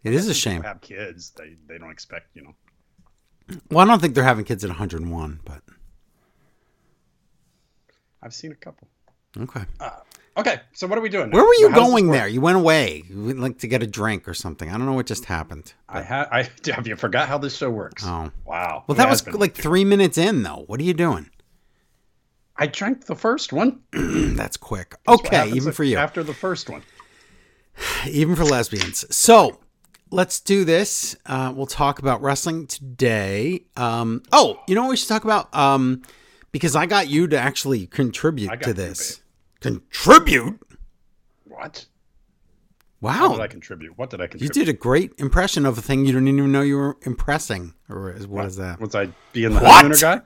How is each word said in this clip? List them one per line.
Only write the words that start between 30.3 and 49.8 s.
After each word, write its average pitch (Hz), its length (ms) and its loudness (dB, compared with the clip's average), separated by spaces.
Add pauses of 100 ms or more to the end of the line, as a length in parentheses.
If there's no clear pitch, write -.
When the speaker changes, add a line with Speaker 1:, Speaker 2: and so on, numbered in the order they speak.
Speaker 1:
do 196 240 0
this. 170 520 0 (100)
Uh, 131 300 -4
we'll 135 100 -6
talk 139 320 -2
about 127 240 0
wrestling 143 460 -4
today. 120 1000 -2 (100)
Um, 117 460 -2 (100)
oh, 254 360 4
you 185 80 0
know 233 80 2
what 262 80 -2
we 247 60 0
should - 120 -4
talk 214 140 -2
about? 214 320 0
Um, 131 480 2 (480)
because 147 240 -2
I 160 100 2
got 190 240 2
you 156 200 4
to 147 100 2
actually 127 480 -2
contribute 127 640 -2
Speaker 2:
I 120 60 -8
got - 80 -12
Speaker 1:
to 123 40 -2
Speaker 2:
you, 110 60 -2
Speaker 1:
this. 90 400 -8
Speaker 2:
babe. - 80 -20 (380)
Speaker 1:
Contribute? - 960 4 (840)
Speaker 2:
What? - 420 -18 (1120)
Speaker 1:
Wow. 110 120 -2
Speaker 2:
How 320 180 4
did 110 100 -4
I 107 60 -6
contribute? 80 500 -16
What 131 140 -8
did 90 100 -10
I 87 40 -4
Speaker 1:
You - 40 -10
Speaker 2:
contribute? 120 240 -8
Speaker 1:
did 202 160 2
a 139 40 0
great 143 440 0
impression 147 480 0
of 117 140 0
a - 20 -10
thing 135 240 0
you 135 60 4
didn't 131 160 2
even 139 240 2
know 139 100 2
you 143 160 0
were 139 240 -4
impressing. 117 720 -6 (160)
Or 95 220 -10
is, 98 160 -16
what 98 140 -8
Speaker 2:
What? 98 40 -4
Speaker 1:
is 95 120 -10
that? 92 220 -10
Speaker 2:
Was 107 140 -8
I 101 160 -2 (220)
being 113 240 0
the - 60 8
Speaker 1:
What? 120 100 10
Speaker 2:
honeymooner 147 280 10